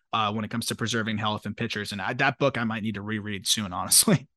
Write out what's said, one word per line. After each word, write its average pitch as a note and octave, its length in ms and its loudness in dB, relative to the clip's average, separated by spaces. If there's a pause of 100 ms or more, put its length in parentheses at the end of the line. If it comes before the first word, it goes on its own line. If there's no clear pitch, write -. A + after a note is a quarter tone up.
(140)
uh, G#2+ 180 2
when G#2+ 140 -2
it - 40 -6
comes A#2 180 -2
to A#2+ 80 0
preserving A2 420 0
health G#2+ 280 -2
and G#2 120 -6
pitchers. G#2+ 340 -4
And G2+ 100 -6
I, A2 120 -4
that C3+ 240 0
book C3+ 200 2
I A#2 60 0
might A2+ 180 -2
need G#2 140 -2
to G2+ 60 -6
reread G#2 440 -6
soon, G2+ 280 0
honestly. - 640 4